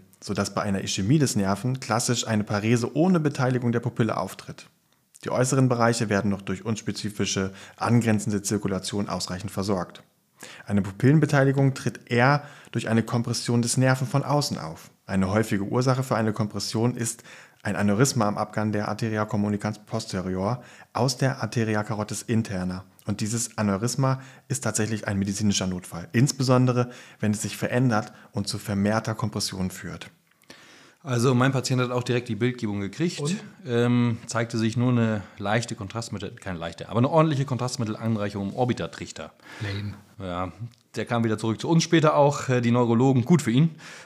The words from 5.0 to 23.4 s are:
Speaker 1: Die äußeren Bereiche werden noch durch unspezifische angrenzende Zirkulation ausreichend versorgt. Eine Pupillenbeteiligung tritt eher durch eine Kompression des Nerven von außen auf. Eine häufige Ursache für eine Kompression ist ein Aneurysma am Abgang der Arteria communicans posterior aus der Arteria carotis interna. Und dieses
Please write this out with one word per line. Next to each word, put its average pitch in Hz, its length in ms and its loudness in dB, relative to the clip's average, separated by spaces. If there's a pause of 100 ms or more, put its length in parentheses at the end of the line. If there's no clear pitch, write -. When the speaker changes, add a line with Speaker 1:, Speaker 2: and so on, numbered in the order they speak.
Speaker 1:
Die - 60 -8
äußeren 127 400 2
Bereiche 117 400 2
werden 101 200 2
noch 98 120 -2
durch 92 240 -6
unspezifische 101 880 -4 (240)
angrenzende 107 640 2
Zirkulation 101 640 -2
ausreichend 92 440 -6
versorgt. 95 520 -4 (640)
Eine 101 160 2
Pupillenbeteiligung 139 920 4
tritt - 380 -8
eher 131 320 4 (300)
durch 117 160 -4
eine 113 140 4
Kompression 120 580 0
des - 160 0
Nerven 131 300 4
von 139 160 0
außen 139 340 0
auf. - 340 -12 (140)
Eine 95 240 2
häufige 107 340 2
Ursache 127 400 0
für 120 140 0
eine 110 160 2
Kompression 107 640 -2
ist - 260 -6 (380)
ein 104 160 -4
Aneurysma 104 500 2
am 101 100 -2
Abgang 107 360 -2
der 104 160 -2
Arteria 107 340 -2
communicans 104 560 -2
posterior 98 800 -4 (300)
aus 135 240 0
der 131 260 -2
Arteria 107 420 0
carotis 104 400 -4
interna. 95 600 -2 (220)
Und 104 140 -4
dieses 113 380 -4